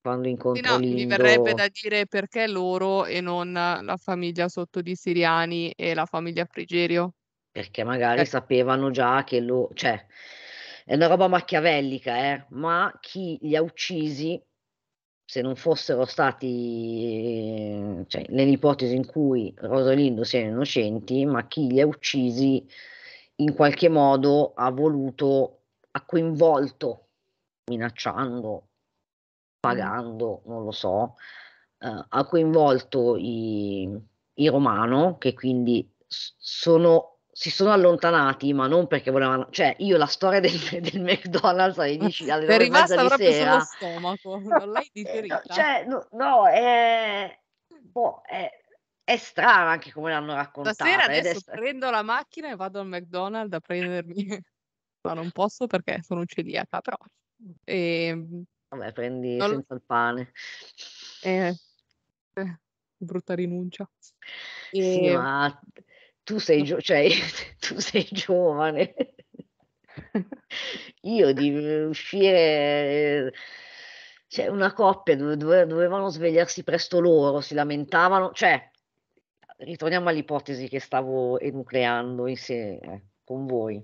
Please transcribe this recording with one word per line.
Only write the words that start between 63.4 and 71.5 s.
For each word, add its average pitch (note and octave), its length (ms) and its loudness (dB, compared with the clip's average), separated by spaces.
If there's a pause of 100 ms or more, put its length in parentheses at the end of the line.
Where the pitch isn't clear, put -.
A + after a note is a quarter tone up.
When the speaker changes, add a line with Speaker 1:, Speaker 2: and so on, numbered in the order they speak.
Speaker 1:
Sì, - 1080 -2
Speaker 2:
Ehm, F3+ 40 4
Speaker 1:
ma... C#3+ 500 0 (640)
Tu G#3+ 140 -4
sei D#3+ 220 4
Speaker 2:
no. D3 40 2
Speaker 1:
gio-, D3 160 -2
cioè, D3 260 4 (320)
<laughs> - 220 -16
tu - 180 -8
sei G#3 320 -2
giovane. E3+ 840 0 (920)
<laughs> - 640 -10 (560)
Io F#3+ 300 2
di C#3+ 180 0 (340)